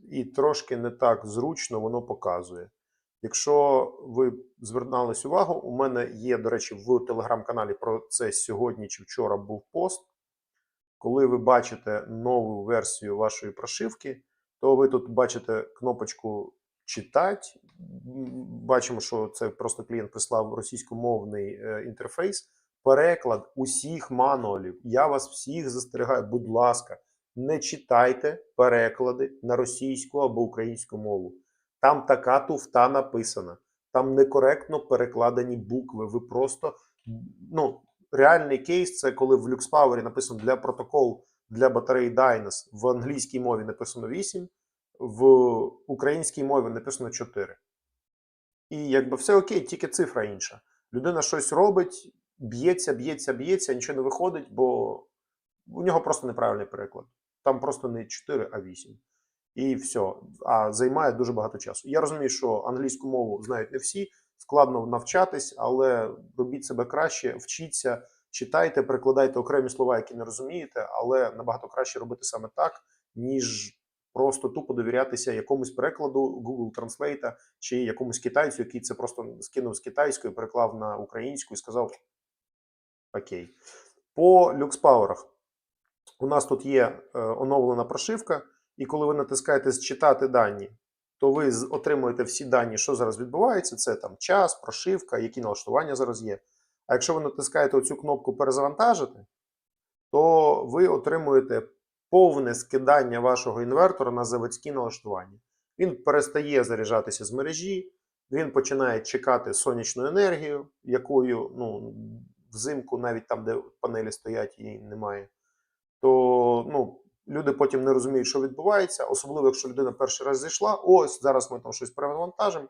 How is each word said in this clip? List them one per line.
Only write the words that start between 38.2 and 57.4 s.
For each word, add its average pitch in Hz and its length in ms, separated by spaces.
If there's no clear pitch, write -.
кейс, 175 420
це 131 120
коли 131 240
в 117 140
люкспавері 131 520
написано 117 380
для 117 160
протокол, 123 680
для 117 200
батареї 120 460
Dynas, 113 560
в 110 160
англійській 123 520
мові 120 240
написано 110 440
вісім, 180 420
в 117 260
українській 143 560
мові 135 260
написано 113 400
чотири. - 480
І 151 200
якби 131 280
все 202 180
окей, 190 260
тільки - 260
цифра 135 360
інша. 104 380
Людина 156 280
щось 147 320
робить, 180 600
б'ється, 139 560
б'ється, 139 400
б'ється, 143 400
нічого 123 240
не 131 40
виходить, 135 500
бо 113 440
у - 160
нього 165 180
просто 151 260
неправильний 110 400
переклад. - 380